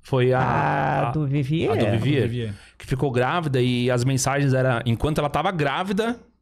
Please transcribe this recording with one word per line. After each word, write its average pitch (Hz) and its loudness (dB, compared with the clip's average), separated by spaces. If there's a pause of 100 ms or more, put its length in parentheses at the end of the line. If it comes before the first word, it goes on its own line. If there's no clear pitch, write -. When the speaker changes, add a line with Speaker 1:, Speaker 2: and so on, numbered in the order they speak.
Speaker 1:
Foi 127 0
a, 127 2
Speaker 2:
A 147 0
Speaker 1:
a - -2
Speaker 2:
do 151 -2
Vivier? 147 0
Speaker 1:
a - 0
do - 0
Vivier? - 2
Speaker 3:
A - 2
do 117 -2
Vivier. 113 -6 (240)
Speaker 1:
Que - -20
ficou 139 -2
grávida 131 0
e 123 2
as 123 2
mensagens 135 2
eram 127 2
enquanto 143 0
ela 147 0
tava 156 0
grávida, 185 -2
né? 247 -6 (240)